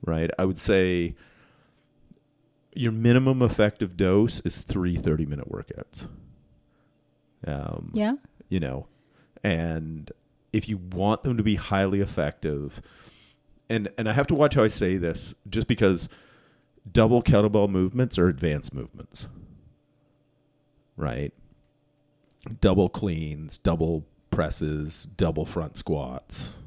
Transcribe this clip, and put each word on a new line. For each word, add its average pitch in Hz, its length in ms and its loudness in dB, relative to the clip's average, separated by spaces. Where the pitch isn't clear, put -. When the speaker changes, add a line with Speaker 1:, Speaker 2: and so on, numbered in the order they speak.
Speaker 1:
right, 82 320 0
I 95 80 0
would 92 140 -2
say 92 560 2
your 120 180 -2
minimum 127 500 4
effective 104 560 2
dose 98 440 4
is - 200 -6
three 90 360 -2
thirty-minute 76 520 -2
workouts. - 580 -12
Um, 50 460 -8
Speaker 2:
Yeah. 214 200 0
Speaker 1:
you 92 100 0
know, 67 280 -6
and 80 680 -4
if 107 180 -2
you 107 80 -2
want 92 460 0
them 127 140 0
to 110 60 0
be 104 120 2
highly 98 460 0
effective, 73 800 -4
and, 107 280 0
and 113 120 -2
I 107 40 0
have 139 140 2
to 180 80 2
watch 147 200 4
how 131 80 6
I 110 40 6
say 95 300 0
this, 85 360 -4
just 110 180 -2
because 95 400 2
double 117 300 6
kettlebell 104 480 4
movements 98 480 0
are 90 100 6
advanced 76 460 -2
movements, - 540 -14
right? 71 360 -4
Double 92 280 4
cleans, 80 680 -6
double 82 480 -2
presses, 76 720 -4
double 82 400 -2
front 80 320 -8
squats - 760 -8